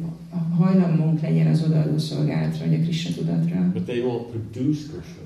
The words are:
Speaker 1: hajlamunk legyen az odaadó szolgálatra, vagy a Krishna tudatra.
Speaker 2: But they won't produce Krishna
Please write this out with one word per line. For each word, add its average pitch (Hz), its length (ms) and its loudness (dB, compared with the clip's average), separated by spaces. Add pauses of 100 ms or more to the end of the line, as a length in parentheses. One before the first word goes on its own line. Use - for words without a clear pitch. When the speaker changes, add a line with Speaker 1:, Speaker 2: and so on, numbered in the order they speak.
(580)
Speaker 1:
hajlamunk 165 640 4
legyen 160 260 2
az 156 160 2
odaadó 156 340 2
szolgálatra, 156 680 -2
vagy 160 80 2
a 160 100 2
Krishna - 320 -2
tudatra. 90 580 0
Speaker 2:
But - 100 -2
they 120 160 -2
won't 120 320 -2
produce 127 500 -4 (100)
Krishna - 340 -14